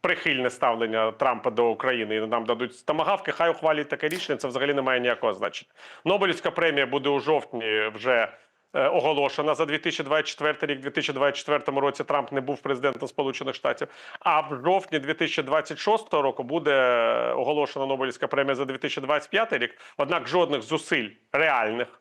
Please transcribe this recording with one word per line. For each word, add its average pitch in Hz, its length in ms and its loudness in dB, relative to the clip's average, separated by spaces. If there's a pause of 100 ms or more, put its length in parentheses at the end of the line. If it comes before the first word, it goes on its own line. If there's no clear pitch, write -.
прихильне 143 480 0
ставлення 113 600 2
Трампа 120 380 0
до 117 200 4
України 113 460 0
і 110 40 0
нам 110 260 -2
дадуть 117 400 -2
томагавки, 156 460 0
хай 170 180 2
ухвалюють 156 400 0
таке 151 200 -2
рішення, 156 280 -4
це 139 100 -6
взагалі 131 260 0
не 139 80 2
має 131 180 2
ніякого 120 340 0
значення. 95 380 -6 (340)
Нобелівська 180 460 2
премія 156 340 2
буде 135 240 0
у 143 100 2
жовтні 113 760 0
вже, 113 320 2 (460)
е, 139 140 2
оголошена 147 680 2
за 156 100 0
дві 147 120 -2
тисячі 160 260 -4
двадцять 151 240 0
четвертий 147 420 -2
рік. 139 100 -4
В - 20 -14
дві 139 80 -6
тисячі 147 240 -4
двадцять 139 240 0
четвертому 143 420 -2
році 139 240 0
Трамп 139 280 -2
не 139 100 -2
був 131 200 -6
президентом 135 460 -2
Сполучених 135 480 -4
Штатів. - 320 -4 (320)
А 160 220 2
в 143 240 -6
жовтні 180 340 2
дві 139 140 -2
тисячі 160 300 -2
двадцять 147 360 -2
шостого 208 440 0
року 135 200 0
буде, 147 280 0
е, 120 640 4
оголошена 139 520 -2
Нобелівська 131 420 -4
премія 139 280 0
за 135 100 -4
дві 131 120 -8
тисячі 143 240 -6
двадцять 139 280 -2
п'ятий 214 300 0
рік. 120 180 -4 (200)
Однак 143 300 -2
жодних 151 340 2
зусиль 127 480 -2 (220)
реальних 123 560 2 (140)